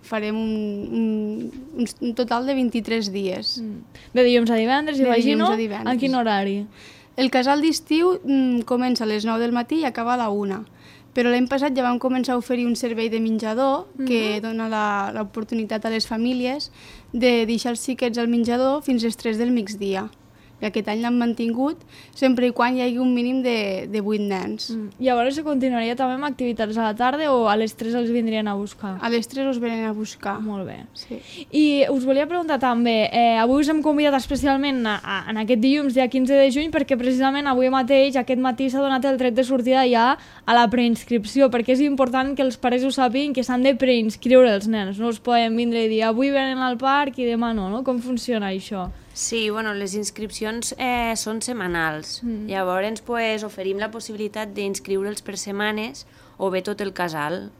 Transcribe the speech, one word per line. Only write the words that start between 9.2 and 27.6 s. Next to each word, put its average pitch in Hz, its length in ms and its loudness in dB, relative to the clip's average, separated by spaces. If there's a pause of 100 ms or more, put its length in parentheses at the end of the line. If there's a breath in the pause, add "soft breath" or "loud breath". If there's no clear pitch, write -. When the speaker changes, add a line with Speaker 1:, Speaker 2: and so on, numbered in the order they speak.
Speaker 1:
nou 226 120 0
del 240 140 0
matí 247 280 -2
i 320 40 -2
acaba 240 300 -2
a - 20 -2
la 226 140 -2
una. 202 340 -4 (480 loud breath)
Però 240 160 2
l'any 240 220 2
passat 277 260 0
ja 269 60 0
vam 247 160 0
començar 254 360 0
a 247 40 0
oferir 240 280 -2
un 233 100 0
servei 226 340 -2
de 226 100 -2
menjador 226 680 0 (180)
que 220 300 0
Speaker 2:
Mhm. 208 60 -6
Speaker 1:
dona 226 260 -4
la, 208 440 -2
l'oportunitat 220 720 -6
a 226 60 -2
les 220 160 -2
famílies 247 640 -2 (420 loud breath)
de 240 340 4
deixar 233 260 -2
els 226 120 -8
xiquets 240 320 -2
al 233 120 0
menjador 240 560 2
fins 247 180 0
a 233 40 0
les 220 100 -2
tres 226 200 -4
del 240 140 0
migdia. 202 580 -2 (540 soft breath)
I 214 40 -4
aquest 214 220 -4
any 214 120 -2
l'han 240 160 0
mantingut 240 600 -2 (360 loud breath)
sempre 247 320 2
i 240 60 4
quan 247 240 0
hi 254 60 0
hagi 247 160 0
un 254 160 2
mínim 247 280 0
de, 214 480 -2
de 214 120 -2
vuit 208 180 0
nens. 202 500 -4
Speaker 2:
Mm. 214 200 -8 (100)
Llavors 254 340 2
se 311 80 -4
continuaria 247 540 0
també 254 200 0
amb 277 100 -4
activitats 226 500 -2
a 226 60 0
la 220 120 0
tarda 269 380 0
o 233 160 4
a 208 80 4
les 220 180 0